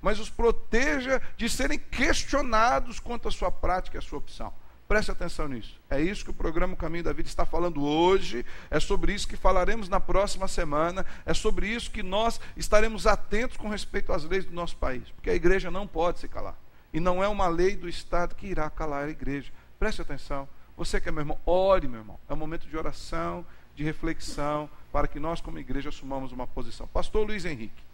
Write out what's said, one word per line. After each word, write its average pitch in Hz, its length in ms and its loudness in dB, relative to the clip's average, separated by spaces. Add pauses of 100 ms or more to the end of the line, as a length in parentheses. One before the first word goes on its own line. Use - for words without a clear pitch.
mas 208 180 0
os - 100 -4
proteja 254 920 2 (160)
de 233 120 -2
serem 233 300 0
questionados 254 1200 0
quanto 233 300 -4
à - 20 2
sua - 200 0
prática - 440 0
e - 40 -4
à - 20 -4
sua - 160 -6
opção. - 340 -6 (360)
Preste 208 220 4
atenção - 380 0
nisso. 120 320 -8 (100)
É 139 120 0
isso 190 240 -2
que - 60 -4
o - 20 -2
programa 175 420 2
Caminho 170 300 -4
da 151 80 0
Vida 160 160 0
está 175 160 2
falando 160 360 2
hoje, 156 640 2 (240)
é 147 80 0
sobre 170 360 4
isso 214 120 -4
que 196 120 -4
falaremos 185 500 4
na 185 140 2
próxima 190 480 4
semana, 165 560 0 (200)
é 160 80 2
sobre 185 360 4
isso 226 200 -4
que 220 140 -6
nós 214 380 0 (160)
estaremos 214 500 4
atentos 214 480 2
com - 140 -4
respeito 202 420 0
às 151 140 2
leis 180 180 0
do - 80 -2
nosso 170 240 -4
país, 127 360 -4
porque - 180 -8
a 175 40 2
igreja 175 380 4
não 190 160 -4
pode 165 320 -2
se - 80 -6
calar. - 300 -6 (340)
E 156 80 -2
não 180 240 2
é 196 60 2
uma 196 180 2
lei 175 300 2
do 175 100 -4
Estado 175 480 0
que 202 120 -6
irá 160 220 -2
calar 143 360 -4
a 147 40 -6
igreja. 139 440 -6 (260)
Preste 208 220 0
atenção. 139 480 -4 (260)
Você 165 240 0
que - 80 2
é 170 40 0
meu 160 100 0
irmão, 151 240 -2
ore, 185 420 4
meu 117 140 -2
irmão. 104 260 -14
É 143 60 -4
um 143 40 0
momento 160 300 -2
de 147 80 -8
oração, 165 680 -4 (280)
de 143 120 -6
reflexão, 151 840 -4 (220)
para 143 160 4
que 143 140 -2
nós, 165 180 -2
como 160 180 -6
igreja, 139 300 -4
assumamos 131 460 -6
uma 127 120 -6
posição. - 420 -4
Pastor 214 380 2
Luiz 208 200 -2
Henrique 117 360 -6 (120)